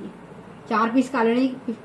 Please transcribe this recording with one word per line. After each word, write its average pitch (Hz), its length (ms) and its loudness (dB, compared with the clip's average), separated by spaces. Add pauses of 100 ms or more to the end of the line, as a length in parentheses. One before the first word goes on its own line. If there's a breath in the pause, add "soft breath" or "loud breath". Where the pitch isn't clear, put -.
(680)
ਚਾਰ 226 220 2
ਪੀਸ 254 200 4
ਕਰ 240 140 2
ਲੈਣੇ 233 160 4
ਜੀ 254 340 -2 (100)